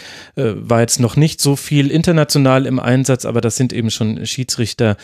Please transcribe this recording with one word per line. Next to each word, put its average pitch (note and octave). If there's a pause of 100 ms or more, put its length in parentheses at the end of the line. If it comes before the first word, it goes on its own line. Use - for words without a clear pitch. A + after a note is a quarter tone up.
(360)
äh, B2
war A2
jetzt A#2+
noch A#2
nicht D3+
so C#3
viel C#3
international D3
im C3
Einsatz, B2+
aber A2+
das A2+
sind B2+
eben A2+
schon A2
Schiedsrichter A2